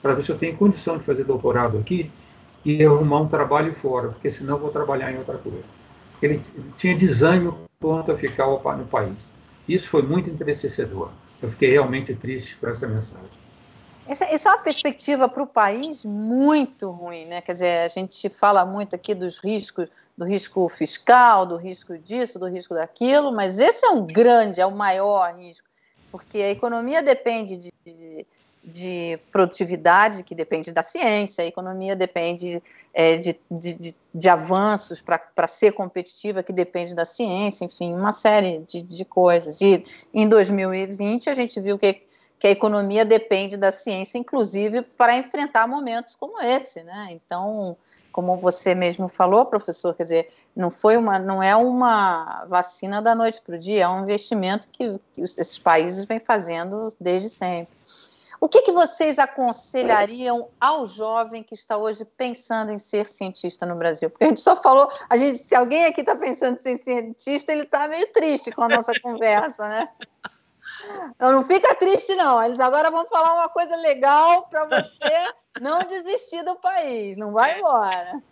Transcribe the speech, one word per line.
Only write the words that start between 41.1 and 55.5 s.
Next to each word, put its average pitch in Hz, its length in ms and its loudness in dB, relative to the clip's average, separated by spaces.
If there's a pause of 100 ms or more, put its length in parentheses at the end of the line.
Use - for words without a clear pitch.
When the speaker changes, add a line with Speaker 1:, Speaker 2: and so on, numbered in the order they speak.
Speaker 2:
a 285 40 -2
gente 247 280 -4
viu 202 180 -2
que, 196 260 2 (340)
que - 80 2
a 202 40 8
economia 208 540 2
depende 208 500 2
da 196 160 2
ciência, 190 460 -8
inclusive 220 640 -2
para 240 360 2
enfrentar 262 480 -2
momentos 240 480 -6
como 403 280 -12
esse, 262 420 -2
né? 190 280 -16
Então, 185 680 -8 (340)
como 180 260 0
você 180 380 0
mesmo 180 320 -2
falou, 190 380 2
professor, 180 500 -4
quer - 80 -6
dizer, 165 260 -2 (240)
não 180 160 -4
foi 214 280 2
uma, 220 200 2
não 190 240 -4
é 196 140 4
uma 214 920 2
vacina 190 560 -2
da 226 140 4
noite 226 260 -2
pro 170 160 -12
dia, 185 280 0
é - 20 2
um 185 160 -2
investimento 208 680 -4
que, 214 280 -8 (140)
que - 100 -10
os, - 140 -10
esses - 200 -8